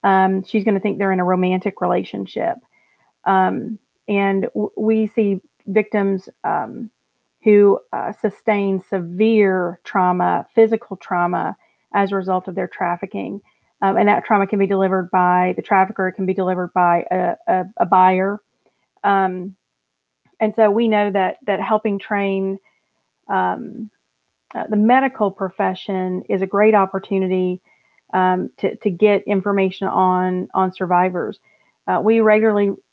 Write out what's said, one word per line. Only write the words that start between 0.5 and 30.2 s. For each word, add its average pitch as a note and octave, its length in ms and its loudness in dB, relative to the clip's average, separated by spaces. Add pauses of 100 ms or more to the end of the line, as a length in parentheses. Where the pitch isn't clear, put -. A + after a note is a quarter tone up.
gonna G3 160 0
think G3 180 -4
they're G3 140 0
in F#3 80 0
a F3+ 40 0
romantic F#3 580 0
relationship. F#3 720 -4 (680)
Um, F#3+ 540 0 (300)
and G3 360 0 (100)
w-, G#3 240 -4
we A3 300 0
see G3+ 340 -2 (240)
victims, G3 640 -2 (140)
um, D#3+ 460 -6 (520)
who, G3+ 360 6 (140)
uh, - 200 -6
sustain G3 760 -2
severe F#3 960 0
trauma, F3+ 720 0
physical A3 420 2
trauma F3 580 -4 (400)
as G3 180 0
a G3 40 -2
result F#3 320 -2
of F3+ 60 -12
their F#3 140 -4
trafficking. F#3+ 720 -8 (400)
Um, F#3+ 160 2
and G3+ 120 2
that G#3 180 2
trauma G3+ 200 2
can G3+ 120 -2
be G3 80 2
delivered F#3+ 440 0
by F3+ 460 2
the - 60 -8
trafficker. F#3+ 440 0
It F#3 60 -4
can F#3+ 140 -6
be F#3 80 -2
delivered F3+ 400 -4
by F3 360 2
a, F3+ 260 -2 (100)
a, F#3 180 0 (140)
a F#3 80 2
buyer. F#3 560 4 (600)
Um, F#3+ 540 -2 (840)
and G#3+ 140 0
so G#3+ 160 4
we A3+ 180 2
know G#3 220 2
that, F#3+ 360 -2
that F#3+ 140 -2
helping G#3 380 -2
train, G3 600 -4 (680)
um, F#3+ 640 -4 (640)
uh, - 120 -6
the G#3 100 -2
medical A#3+ 540 2
profession F#3 1000 -4
is F#3+ 140 -2
a F#3+ 40 -4
great G#3+ 280 4
opportunity, F#3 880 0 (500)
um, F#3 460 2
to, - 180 -2
to - 140 -2
get G3+ 360 2
information G3 640 -2
on, F#3 640 0